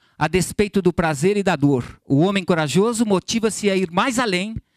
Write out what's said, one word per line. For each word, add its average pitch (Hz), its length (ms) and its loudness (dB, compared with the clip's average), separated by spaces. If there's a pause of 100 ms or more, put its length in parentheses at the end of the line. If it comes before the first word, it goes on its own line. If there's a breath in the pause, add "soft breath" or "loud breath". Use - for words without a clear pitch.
(180)
a 151 100 -2
despeito 190 540 0
do 175 100 2
prazer 165 460 0
e 202 60 0
da 185 120 0
dor. 139 480 0
O 139 180 0
homem 196 220 2
corajoso 185 600 0
motiva-se 208 640 -2
a 190 60 0
ir 190 160 -2
mais 220 260 0
além, 196 380 -2 (220 soft breath)